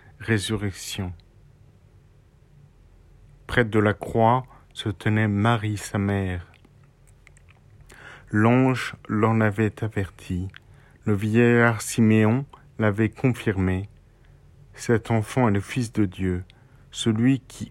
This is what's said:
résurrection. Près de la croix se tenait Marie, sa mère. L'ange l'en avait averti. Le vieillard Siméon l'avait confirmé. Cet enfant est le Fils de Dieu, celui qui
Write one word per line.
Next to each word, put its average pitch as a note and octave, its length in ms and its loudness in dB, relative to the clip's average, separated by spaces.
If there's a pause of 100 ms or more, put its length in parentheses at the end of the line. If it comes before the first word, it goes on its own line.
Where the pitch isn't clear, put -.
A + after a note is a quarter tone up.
(200)
résurrection. G2+ 920 -4 (2250)
Près A#2+ 180 2
de G#2+ 140 0
la G#2 160 2
croix A#2 500 0 (280)
se - 160 -8
tenait G#2+ 380 -2
Marie, G#2+ 500 -2
sa - 200 -8
mère. G2 480 -4 (1800)
L'ange B2 680 2 (120)
l'en A2 340 2
avait G#2+ 420 0
averti. F#2+ 640 -6 (580)
Le A2 80 2
vieillard A#2 680 4
Siméon A2 640 4 (320)
l'avait G#2+ 320 0
confirmé. F#2+ 800 -2 (840)
Cet - 360 -2
enfant A2+ 380 0
est - 20 2
le G2+ 100 0
Fils A#2 320 -6
de A2 120 2
Dieu, F2+ 380 -4 (480)
celui A#2+ 500 0
qui - 300 -14